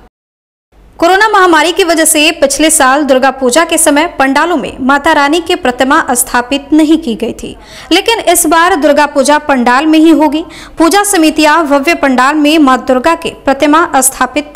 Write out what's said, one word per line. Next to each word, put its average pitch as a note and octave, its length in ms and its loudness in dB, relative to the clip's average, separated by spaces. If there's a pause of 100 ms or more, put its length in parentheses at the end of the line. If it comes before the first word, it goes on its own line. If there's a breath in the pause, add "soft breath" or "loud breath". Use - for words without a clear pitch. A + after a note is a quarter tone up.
(960)
कोरोना F#4+ 320 2
महामारी F4+ 420 2
की F#4+ 120 -2
वजह E4 220 0
से D#4 260 0
पिछले D#4 380 0
साल C#4 340 2
दुर्गा C4 280 2
पूजा C4 340 0
के E4 120 -4
समय D4 300 0
पंडालों D4 500 -2
में G#3 240 -8
माता C#4 300 0
रानी D4+ 300 0
की F4 140 -4
प्रतिमा C#4 560 -2
स्थापित B3 640 -4
नहीं D#4 240 2
की A#3+ 180 -6
गई - 180 -8
थी, - 240 -14 (340 loud breath)
लेकिन G4 280 0
इस E4+ 260 0
बार E4+ 300 2
दुर्गा D4 300 2
पूजा D4 320 0
पंडाल C4+ 480 0
में D#4 140 4
ही D#4+ 100 6
होगी। D#4 360 2 (320 loud breath)
पूजा F4+ 260 2
समितियां D#4 600 0
भव्य C#4+ 300 0
पंडाल C4+ 420 0
में D4+ 240 2
मां C4 180 4
दुर्गा B3+ 380 0
की - 140 -10
प्रतिमा D4+ 680 0
स्थापित C4 600 -4